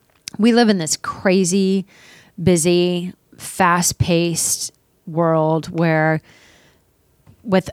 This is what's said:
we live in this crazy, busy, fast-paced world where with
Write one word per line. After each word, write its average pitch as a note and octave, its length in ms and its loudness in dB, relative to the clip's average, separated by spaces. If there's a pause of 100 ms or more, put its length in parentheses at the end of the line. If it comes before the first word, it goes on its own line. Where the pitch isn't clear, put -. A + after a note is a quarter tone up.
(380)
we A3+ 160 4
live A3+ 160 4
in G3 80 2
this D#3 180 -4
crazy, F#3+ 920 0 (560)
busy, F3 680 0 (260)
fast-paced E3+ 1300 -2 (340)
world D#3+ 600 0 (120)
where D#3+ 440 2 (1200)
with F#3+ 300 -2